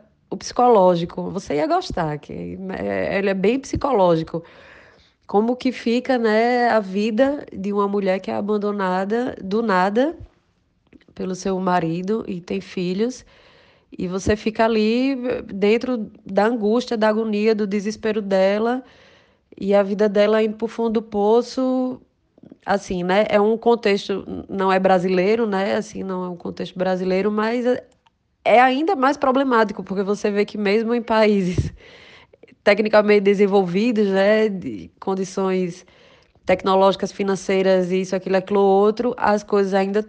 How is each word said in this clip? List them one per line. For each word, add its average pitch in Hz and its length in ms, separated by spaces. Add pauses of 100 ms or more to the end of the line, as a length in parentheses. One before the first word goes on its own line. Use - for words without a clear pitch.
(300)
o 196 60
psicológico. 180 960
Você - 260
ia 311 100
gostar, 190 520
que 175 380 (220)
é, 196 400
ele 196 120
é 190 40
bem 196 240
psicológico. 175 840 (840)
Como 226 300
que 247 160
fica, 247 460
né, 233 500
a 220 120
vida 220 720
de 196 200
uma 202 160
mulher 196 320
que 208 100
é 226 40
abandonada 208 1080
do 196 200
nada 214 540 (960)
pelo 185 200
seu 185 240
marido 180 680
e 180 120
tem 196 200
filhos, 190 640 (720)
e 185 120
você 196 280
fica 220 280
ali 233 520 (300)
dentro 220 640 (160)
da 202 200
angústia, 233 500
da 214 120
agonia, 214 460
do 214 120
desespero 214 540
dela, 202 640 (760)
e 202 160
a 202 80
vida 202 260
dela 208 340
indo 214 140
pro 226 120
fundo 233 260
do 226 80
poço, 247 960 (680)
assim, 196 380
né? 196 240
É 202 120
um 220 160
contexto, 208 680 (240)
não 190 240
é 190 60
brasileiro, 190 680
né? 202 300
Assim, 214 260
não 185 220
é 180 40
um 175 80
contexto 185 420
brasileiro, 185 520
mas 226 360
é, 247 180 (600)
é 214 160
ainda 277 360
mais 269 200
problemático, 247 680
porque 196 180
você 202 280
vê 202 140
que 208 140
mesmo 214 360
em 233 80
países 214 720
<laughs> - 320 (600)
tecnicamente 208 560
desenvolvidos, 202 880
né, 208 400
de 131 500
condições 190 880 (600)
tecnológicas, 190 680
financeiras, 190 800
isso, 190 240
aquilo, 190 200
aquilo, 202 240
outro, 208 560
as 208 260
coisas 196 320
ainda 196 340